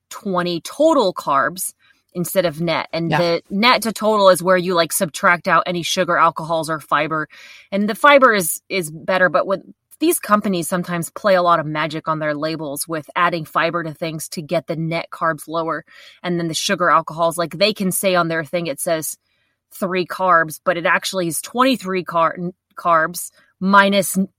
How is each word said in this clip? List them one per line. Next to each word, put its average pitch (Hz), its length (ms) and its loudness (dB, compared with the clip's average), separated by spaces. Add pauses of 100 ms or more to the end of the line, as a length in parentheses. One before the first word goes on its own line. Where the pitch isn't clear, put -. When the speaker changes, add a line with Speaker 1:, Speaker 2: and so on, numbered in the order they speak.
Speaker 1:
twenty 175 520 -4
total 285 520 2
carbs 147 600 -2 (400)
instead 175 320 -2
of 156 160 -2
net. 160 300 -2
And 165 200 -2
Speaker 2:
Yeah. 156 80 2
Speaker 1:
the 170 300 0
net 208 340 2
to 226 80 -2
total 208 380 4
is 185 120 4
where 185 160 2
you, 185 160 -2
like, 170 200 0
subtract 180 560 0
out 165 160 4
any 175 180 -4
sugar, 170 340 0
alcohols, 160 520 0
or 160 100 -2
fiber. 156 480 -2 (440)
And 202 180 0
the 214 60 -2
fiber 269 380 8
is, 190 340 -2
is 180 240 -4
better, 185 380 0
but 170 180 0
what 190 140 -4 (400)
these 320 180 2
companies 202 480 0
sometimes 175 440 -4
play 196 240 2
a 180 60 4
lot 170 200 4
of 147 40 -4
magic 151 440 -4
on 156 100 -2
their 151 160 -4
labels 151 500 -6
with 160 300 -8
adding 170 300 0
fiber 165 380 -2
to 160 100 -8
things 160 360 -8
to - 120 -10
get 156 260 -4
the 165 80 -6
net 160 360 -4
carbs 160 360 -4
lower. 160 380 -6 (360)
And 175 160 -2
then 170 120 -2
the 156 40 -6
sugar 175 360 0
alcohols, 160 480 2
like, 170 200 -4
they 202 160 2
can 185 200 -2
say 190 220 0
on 170 120 2
their 165 160 -2
thing, 170 240 -4
it 143 140 -6
says 160 360 -4 (560)
three 185 320 -2
carbs, 165 600 2
but 180 100 2
it 170 100 -4
actually 185 420 0
is 156 140 -4
twenty-three 202 640 0
car-, 165 340 0
n-, 180 160 -6 (220)
carbs 170 560 0 (300)
minus 196 560 4
n-, 190 100 0 (120)